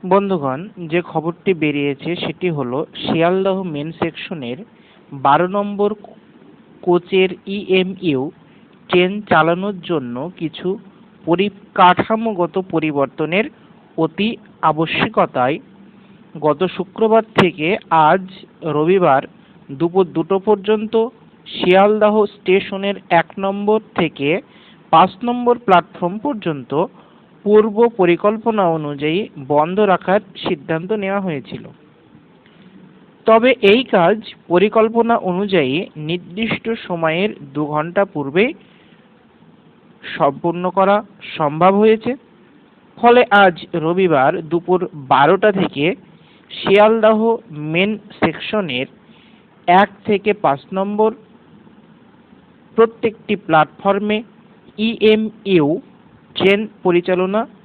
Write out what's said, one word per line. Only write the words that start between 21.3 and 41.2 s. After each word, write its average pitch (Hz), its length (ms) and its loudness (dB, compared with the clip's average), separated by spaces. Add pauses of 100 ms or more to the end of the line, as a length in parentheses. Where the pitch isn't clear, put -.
শিয়ালদহ 208 760 2
স্টেশনের 196 680 -2 (140)
এক 170 160 2 (120)
নম্বর 202 420 -2 (160)
থেকে 156 460 -2 (480)
পাঁচ 175 220 4 (120)
নম্বর 240 340 -2
প্ল্যাটফর্ম 180 600 0
পর্যন্ত 170 680 -4 (580)
পূর্ব 214 540 4
পরিকল্পনা 208 720 0
অনুযায়ী 156 600 -4 (180)
বন্ধ 156 320 0
রাখার 196 400 2 (280)
সিদ্ধান্ত 165 440 -6
নেওয়া 202 300 -4
হয়েছিল। 165 460 -8 (1600)
তবে 226 360 4
এই 214 220 4
কাজ 196 340 2 (300)
পরিকল্পনা 226 680 2
অনুযায়ী 180 680 -2 (100)
নির্দিষ্ট 175 760 -8 (180)
সময়ের 170 420 -2 (240)
দু 151 120 -4
ঘন্টা 160 400 -2
পূর্বেই 170 480 -2 (1600)
সম্পূর্ণ 170 520 -2
করা 196 340 2 (340)